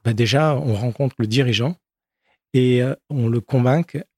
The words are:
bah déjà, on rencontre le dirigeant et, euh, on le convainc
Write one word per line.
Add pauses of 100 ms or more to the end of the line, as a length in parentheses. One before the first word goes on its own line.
bah
déjà,
on
rencontre
le
dirigeant (720)
et,
euh, (140)
on
le
convainc (220)